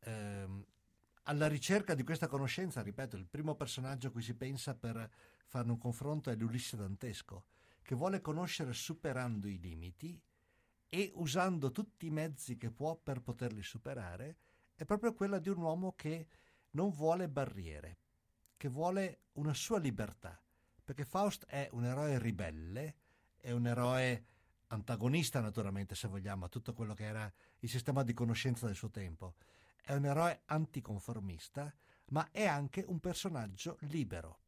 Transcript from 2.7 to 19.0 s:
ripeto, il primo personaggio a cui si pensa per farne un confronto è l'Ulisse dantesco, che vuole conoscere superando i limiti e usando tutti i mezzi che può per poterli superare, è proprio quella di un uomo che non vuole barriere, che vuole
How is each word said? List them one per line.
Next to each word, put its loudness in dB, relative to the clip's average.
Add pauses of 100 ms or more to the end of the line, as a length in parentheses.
ripeto, -4
il -8
primo -2
personaggio -4
a -4
cui -4
si -2
pensa -4
per -4 (360)
farne 2
un 2
confronto 0
è 2
l'Ulisse 0
dantesco, -6 (380)
che 0
vuole 2
conoscere 0
superando -2
i -2
limiti -8 (680)
e 2
usando 4
tutti -4
i 0
mezzi -2
che -2
può -2
per -4
poterli -4
superare, -8 (380)
è -8
proprio 2
quella 2
di -2
un 2
uomo 0
che -4 (460)
non 4
vuole 4
barriere, -4 (580)
che -4
vuole 0 (100)